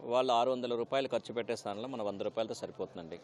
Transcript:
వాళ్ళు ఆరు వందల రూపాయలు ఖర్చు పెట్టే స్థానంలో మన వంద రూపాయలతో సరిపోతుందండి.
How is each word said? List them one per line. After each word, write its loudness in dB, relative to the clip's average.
వాళ్ళు 4
ఆరు 6
వందల 0
రూపాయలు 0
ఖర్చు -2
పెట్టే -2
స్థానంలో -6
మన -4
వంద -2
రూపాయలతో -2
సరిపోతుందండి. -8